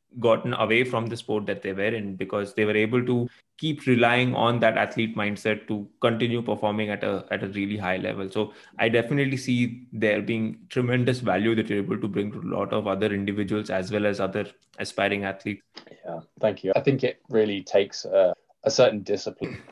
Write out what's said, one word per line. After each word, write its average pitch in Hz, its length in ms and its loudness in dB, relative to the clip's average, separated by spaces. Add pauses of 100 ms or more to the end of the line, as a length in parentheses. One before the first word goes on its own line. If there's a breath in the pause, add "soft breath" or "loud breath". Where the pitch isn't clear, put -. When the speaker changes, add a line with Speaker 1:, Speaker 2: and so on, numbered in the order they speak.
(200)
Speaker 1:
gotten 120 360 4
away 113 280 4
from 123 220 -2
the 113 100 -6
sport 107 300 -4
that 101 160 -4
they 95 120 -6
were 98 100 -4
in, 104 320 -4
because 98 380 -6
they 107 120 2
were 104 100 0
able 117 300 2
to 123 240 0 (280 loud breath)
keep 156 280 -4
relying 123 480 4
on 117 260 2
that 113 180 4
athlete 110 380 -2
mindset 104 520 -2
to 104 200 -4 (140)
continue 117 400 0
performing 107 480 -2
at 101 140 -4
a, 101 280 -2
at 98 120 -4
a 101 60 -6
really 101 280 -4
high 92 200 -2
level. 98 320 -4
So 107 240 -2 (260 loud breath)
I 110 100 4
definitely 131 480 2
see 123 560 -2
there 107 280 2
being 110 380 -4 (100)
tremendous 123 500 0
value 110 360 2
that 107 140 0
you're 104 100 0
able 101 200 -2
to 113 80 -4
bring 104 240 -2
to 107 80 -12
a 90 180 -8
lot 98 160 -2
of 107 140 -2
other 101 260 0
individuals 104 560 -2
as 95 220 -2
well 104 140 0
as 101 140 0
other 98 260 -2 (340)
aspiring 101 460 0
athletes. 98 360 -6 (440)
Speaker 2:
Yeah, 85 160 -10 (180)
thank 107 240 0
you. 95 120 0
I - 60 2
think 135 220 2
it 120 260 -2
really 104 340 2
takes - 420 0
a, 92 280 4 (300)
a - 80 2
certain 107 320 4
discipline 98 540 -4 (140)